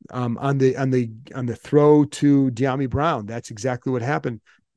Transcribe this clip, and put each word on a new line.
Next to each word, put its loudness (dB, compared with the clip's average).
Um, -4
on 0
the, 4
on -2
the, 0
on -8
the -4
throw 4
to 0
Dyami -2
Brown, -2
that's -10
exactly -6
what -2
happened. -4